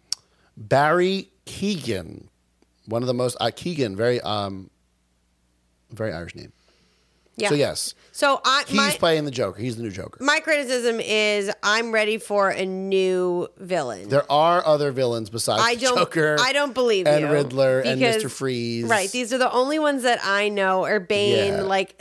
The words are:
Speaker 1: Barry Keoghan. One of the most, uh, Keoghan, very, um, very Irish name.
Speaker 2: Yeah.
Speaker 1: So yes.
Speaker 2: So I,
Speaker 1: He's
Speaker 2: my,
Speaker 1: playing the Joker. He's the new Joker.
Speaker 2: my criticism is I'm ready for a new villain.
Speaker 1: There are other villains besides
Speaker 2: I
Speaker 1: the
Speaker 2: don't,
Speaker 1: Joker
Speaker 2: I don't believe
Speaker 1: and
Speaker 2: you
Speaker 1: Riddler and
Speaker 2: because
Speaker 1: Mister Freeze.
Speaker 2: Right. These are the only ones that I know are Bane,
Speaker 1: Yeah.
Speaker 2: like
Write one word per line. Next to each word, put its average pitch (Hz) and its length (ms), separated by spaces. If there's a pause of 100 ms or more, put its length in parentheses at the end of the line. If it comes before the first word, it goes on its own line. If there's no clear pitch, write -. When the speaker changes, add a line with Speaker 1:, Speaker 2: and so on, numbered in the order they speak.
(560)
Speaker 1:
Barry 160 760 (160)
Keoghan. 120 800 (580)
One 113 160
of 127 40
the 127 80
most, 123 260
uh, 113 60
Keoghan, 123 500
very, 120 240
um, 98 500 (1200)
very 110 220
Irish 85 220
name. 69 180 (840)
Speaker 2:
Yeah. 208 140
Speaker 1:
So 147 40
yes. 123 400 (160)
Speaker 2:
So 277 340
I, 262 220
Speaker 1:
He's - 100
Speaker 2:
my, 277 220
Speaker 1:
playing 160 260
the 143 60
Joker. 104 300
He's 120 160
the 117 80
new 104 80
Joker. - 280
Speaker 2:
my 294 200
criticism 254 580
is 208 540 (100)
I'm 226 300
ready 214 260
for 202 320
a 190 160
new 185 800 (120)
villain. 131 500
Speaker 1:
There 139 200
are 165 380
other 147 240
villains 117 400
besides 110 340
Speaker 2:
I 240 120
Speaker 1:
the 226 60
Speaker 2:
don't, 254 160
Speaker 1:
Joker 156 420
Speaker 2:
I 262 120
don't 285 220
believe 220 320
Speaker 1:
and 151 140
Speaker 2:
you 151 100
Speaker 1:
Riddler 135 480
and 131 220
Speaker 2:
because 220 160
Speaker 1:
Mister 214 120
Freeze. 120 580
Speaker 2:
Right. 202 220
These 240 240
are 262 60
the 247 140
only 269 260
ones 285 240
that 240 220
I 202 240
know 190 360
are 202 140
Bane, 202 560
Speaker 1:
Yeah. 196 80
Speaker 2:
like 190 380